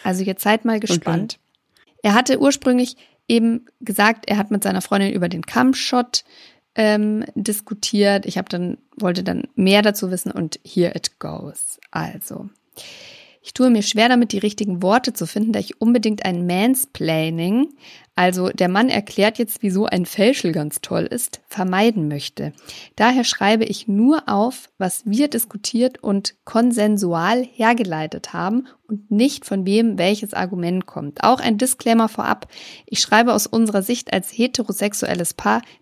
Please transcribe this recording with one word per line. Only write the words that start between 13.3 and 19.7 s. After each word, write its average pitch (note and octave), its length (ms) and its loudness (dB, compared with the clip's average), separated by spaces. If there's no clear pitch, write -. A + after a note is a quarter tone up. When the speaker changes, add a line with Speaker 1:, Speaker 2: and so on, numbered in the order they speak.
Speaker 1:
„Ich - 120 -20
tue B3+ 180 4
mir A3 100 4
schwer A3 260 2
damit, A#3+ 240 4
die G3+ 60 -4
richtigen G#3 460 -2
Worte A#3 300 2
zu - 120 -6
finden, G#3+ 280 -2
da G#3 60 0
ich - 220 -10
unbedingt A3 420 2
ein F3 220 -2
Mansplaining, F3+ 1200 0
also F#3 300 2
der F3+ 220 0
Mann G#3 180 2
erklärt G3+ 520 0
jetzt, - 220 -6
wieso G3 260 0